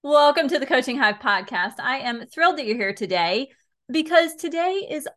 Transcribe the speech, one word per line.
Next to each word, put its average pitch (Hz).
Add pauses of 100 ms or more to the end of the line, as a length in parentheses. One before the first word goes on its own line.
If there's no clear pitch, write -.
Welcome 294
to 294
the 269
Coaching 254
Hive 208
podcast. 196
I 262
am 233
thrilled 330
that 254
you're 220
here 202
today 185 (420)
because 320
today 349
is 302